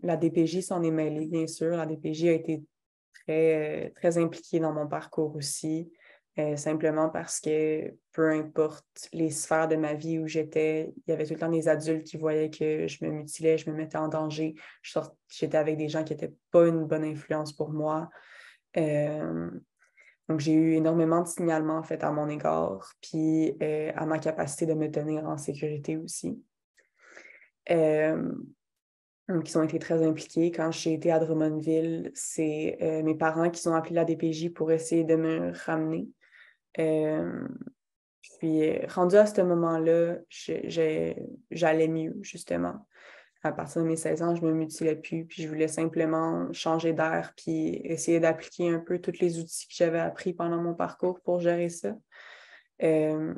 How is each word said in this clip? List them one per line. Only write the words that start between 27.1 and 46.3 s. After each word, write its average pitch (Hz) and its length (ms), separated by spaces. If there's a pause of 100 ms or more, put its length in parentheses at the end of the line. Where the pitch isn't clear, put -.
Euh, 160 600 (960)
donc, 165 220
ils - 80
ont 160 60
été 160 160
très 165 260
impliqués. 165 460
Quand 165 180
j'ai 160 240
été 160 180
à 160 60
Drummondville, 160 960
c'est, 156 720
euh, 160 180
mes 156 140
parents 160 340
qui 170 100
sont 170 140
appelés 160 220
la 165 100
D 160 120
P 165 140
J 160 200
pour 160 200
essayer 165 320
de 160 120
me 165 360 (140)
ramener. 160 420 (720)
Euh, 156 720 (920)
puis, 156 320
euh, - 180
rendu 180 280
à 208 100
ce 208 160
moment-là, 170 760 (120)
je, - 240 (160)
je, 165 460 (340)
j'allais 160 380
mieux, 160 340
justement. 175 640 (560)
À 151 120
partir 160 280
de 165 60
mes 160 80
seize 160 260
ans, 170 140
je 170 80
me 160 80
mutilais 160 460
plus, 165 280
puis - 160
je 156 60
voulais 156 220
simplement 160 840